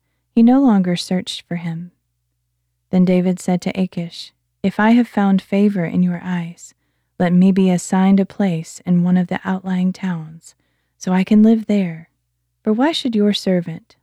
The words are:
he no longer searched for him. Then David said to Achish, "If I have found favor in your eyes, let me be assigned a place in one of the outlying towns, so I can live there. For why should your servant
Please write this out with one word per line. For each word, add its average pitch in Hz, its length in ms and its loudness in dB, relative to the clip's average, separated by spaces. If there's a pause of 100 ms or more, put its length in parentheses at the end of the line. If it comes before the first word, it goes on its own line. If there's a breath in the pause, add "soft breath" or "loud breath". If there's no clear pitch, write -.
(340)
he 233 80 4
no 254 200 6
longer 185 340 2
searched - 460 -6
for 170 140 -10
him. 170 360 -10 (960)
Then 180 160 2
David 180 340 0
said 180 240 -2
to 190 160 -6
Achish, 175 540 -8 (300)
"If 196 180 -2
I 220 120 4
have 240 160 2
found 196 340 0
favor 202 420 -2
in 175 180 -2
your 175 200 -2
eyes, 175 500 -10 (460)
let 180 160 0
me 185 180 4
be 190 160 2
assigned 190 520 2
a 190 40 0
place 175 640 -6
in 175 160 2
one 180 160 2
of 180 80 -2
the 180 180 -6
outlying 185 480 -4
towns, 165 640 -10 (420)
so - 160 -6
I 190 120 2
can 214 180 4
live 220 240 4
there. 175 420 -4 (540)
For 214 100 -2
why 269 200 0
should 240 240 -4
your 208 180 2
servant 175 680 -6